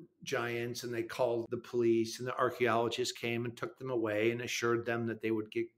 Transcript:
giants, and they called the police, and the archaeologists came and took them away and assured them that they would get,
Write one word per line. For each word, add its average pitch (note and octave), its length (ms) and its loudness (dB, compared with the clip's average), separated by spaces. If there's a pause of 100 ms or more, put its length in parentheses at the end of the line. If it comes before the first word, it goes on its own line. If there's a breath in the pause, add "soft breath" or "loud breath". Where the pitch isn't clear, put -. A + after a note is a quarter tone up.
(240)
giants, A#2+ 600 -2
and A#2+ 100 -6
they A#2 80 -2
called A#2 480 0
the A#2+ 80 -4
police, A2+ 640 2
and B2+ 80 -6
the B2+ 100 -4
archaeologists A#2 800 2
came A#2 280 -2
and A#2 120 -8
took - 220 -8
them C3 100 -8
away A2 400 2
and A#2+ 120 -2
assured A#2 440 0
them A#2 220 0
that A2 160 -4
they A2 80 2
would G#2+ 180 0
get, A#2 160 -2 (120)